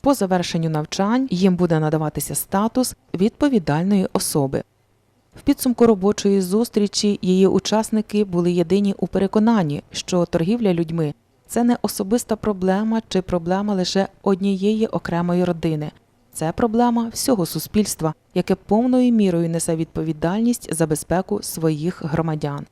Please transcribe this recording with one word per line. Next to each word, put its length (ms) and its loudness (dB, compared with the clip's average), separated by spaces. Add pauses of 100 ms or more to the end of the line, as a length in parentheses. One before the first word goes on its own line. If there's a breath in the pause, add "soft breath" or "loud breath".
По 120 4
завершенню 560 0
навчань 640 0
їм 240 4
буде 240 2
надаватися 560 -2
статус 600 -2 (180)
відповідальної 1000 0
особи. 500 -2 (720)
В 60 -20
підсумку 460 4
робочої 540 2
зустрічі 800 0
її 260 4
учасники 760 0
були 280 0
єдині 460 2
у 100 -2
переконанні, 840 2
що 340 -2
торгівля 480 0
людьми — 400 -2 (340)
це 160 -2
не 180 2
особиста 540 -2
проблема 720 -2
чи 140 -2
проблема 520 -2
лише 340 0 (160)
однієї 640 0
окремої 560 -2
родини. 480 -2 (420)
Це 180 -4
проблема 640 0
всього 320 0
суспільства, 680 -2 (200)
яке 220 0
повною 560 2
мірою 380 2
несе 260 -2
відповідальність 1000 -2
за 140 0
безпеку 540 -2
своїх 640 -4
громадян. 680 -4